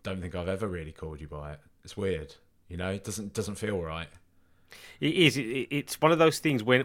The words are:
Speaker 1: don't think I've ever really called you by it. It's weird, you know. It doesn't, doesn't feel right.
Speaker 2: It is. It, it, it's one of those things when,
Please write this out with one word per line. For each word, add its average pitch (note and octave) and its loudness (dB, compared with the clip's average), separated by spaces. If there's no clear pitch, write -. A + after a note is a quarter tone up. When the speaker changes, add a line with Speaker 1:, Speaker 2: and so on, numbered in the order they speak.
Speaker 1:
don't F#2+ -6
think F2 -8
I've F2 -4
ever F#2+ -2
really D#2+ -6
called D#2 -10
you D2 -12
by D2 -10
it. D2+ -14
It's - -16
weird, F2+ -2
you F2 -10
know. F2+ -2
It G2 -4
doesn't, G2+ -8
doesn't G#2 -4
feel G2+ -4
right. E2 -6
Speaker 2:
It D3 2
is. C#3 6
It, A#2+ -2
it, B2 -4
it's - -4
one D#3 6
of E3 4
those D#3+ 6
things C#3 2
when, B2+ 6